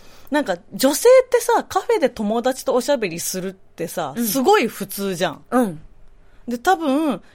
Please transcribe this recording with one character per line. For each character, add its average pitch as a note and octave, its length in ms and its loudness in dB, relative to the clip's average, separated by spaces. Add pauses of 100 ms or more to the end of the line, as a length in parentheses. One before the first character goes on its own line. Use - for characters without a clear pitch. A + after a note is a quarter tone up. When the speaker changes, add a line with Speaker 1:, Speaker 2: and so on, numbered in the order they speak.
(320)
Speaker 1:
な D4 80 2
ん C#4 40 -2
か、 F#3 120 -4 (180)
女 C4 180 2
性 A4+ 160 2 (160)
っ - 40 -18
て A#4+ 120 2
さ、 A#4 220 2
カ - 180 -4
フ - 120 0
ェ G#4 80 2
で B3+ 100 2
友 A3+ 320 -2
達 C4 220 -4
と B3 100 0
お B3 60 0
し B3 100 -2
ゃ C#4+ 60 2
べ A3 120 -4
り D#3+ 120 -10
す - 200 -8
る F#3+ 100 -8
っ - 20 -10
て - 340 -12
さ、 D#3 300 -8
Speaker 2:
う A#3 40 -4
ん。 A#3 60 -2
Speaker 1:
す B3 160 -2
ご G#4 160 4
い B3 80 0
普 G3 220 -8
通 G3 260 -6
じ F3 100 -2
ゃ E3 60 0
ん。 - 180 -14
Speaker 2:
う B3 140 2
ん。 E3 180 -4 (680)
Speaker 1:
で、 A#3+ 100 -4
多 F4+ 160 2
分、 D4+ 480 -2 (120)